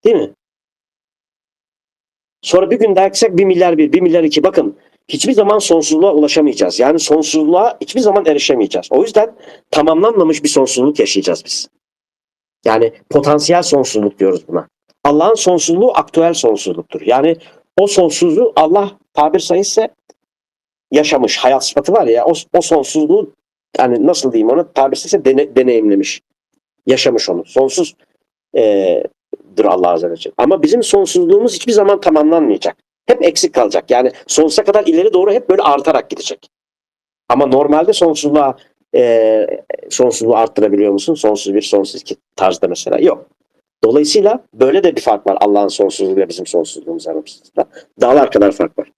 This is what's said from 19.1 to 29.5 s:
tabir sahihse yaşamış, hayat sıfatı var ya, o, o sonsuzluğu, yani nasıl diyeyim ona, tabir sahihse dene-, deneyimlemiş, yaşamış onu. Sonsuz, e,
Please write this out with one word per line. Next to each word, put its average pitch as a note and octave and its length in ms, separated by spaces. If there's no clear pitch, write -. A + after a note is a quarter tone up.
tabir D3+ 260
sahihse G3 500
yaşamış, C#3+ 460
hayat C3 280
sıfatı - 280
var G3 140
ya, A#2 180
o, E3 80
o F3 80
sonsuzluğu, D#3 720
yani B2 300
nasıl C3+ 240
diyeyim A2+ 180
ona, D#3+ 220
tabir C3+ 240
sahihse - 300
dene-, C3+ 300
deneyimlemiş, A2 680
yaşamış B2 420
onu. F2 160
Sonsuz, C3+ 500
e, G2 460